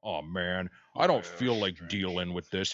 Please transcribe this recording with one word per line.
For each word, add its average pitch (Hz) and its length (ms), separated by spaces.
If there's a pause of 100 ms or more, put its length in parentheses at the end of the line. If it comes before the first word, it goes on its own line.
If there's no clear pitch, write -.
Oh, 87 180
man, 90 480 (260)
I - 120
don't 143 180
feel 123 320
like 92 300
dealing 90 460
with 87 180
this. 95 220